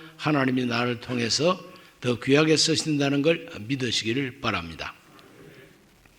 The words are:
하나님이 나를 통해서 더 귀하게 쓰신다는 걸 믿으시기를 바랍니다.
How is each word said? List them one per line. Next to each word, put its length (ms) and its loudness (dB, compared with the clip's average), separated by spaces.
하나님이 480 2
나를 340 -2
통해서 600 0
더 180 0
귀하게 380 4
쓰신다는 640 0
걸 280 0
믿으시기를 800 -4
바랍니다. 520 -6